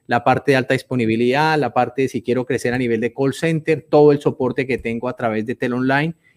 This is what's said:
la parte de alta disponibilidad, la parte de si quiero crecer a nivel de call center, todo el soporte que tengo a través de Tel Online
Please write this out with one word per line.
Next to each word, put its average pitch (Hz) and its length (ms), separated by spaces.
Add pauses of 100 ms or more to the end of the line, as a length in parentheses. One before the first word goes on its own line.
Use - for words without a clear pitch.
la 120 180
parte 131 280
de 131 40
alta 127 160
disponibilidad, 127 840
la 123 160
parte 123 280
de 131 60
si 120 140
quiero 123 240
crecer 123 260
a 127 60
nivel 117 220
de 117 120
call 135 220
center, 160 540
todo 147 220
el 143 100
soporte 131 460
que 123 120
tengo 117 280
a 127 100
través 110 280
de 117 100
Tel 123 200
Online 135 400 (220)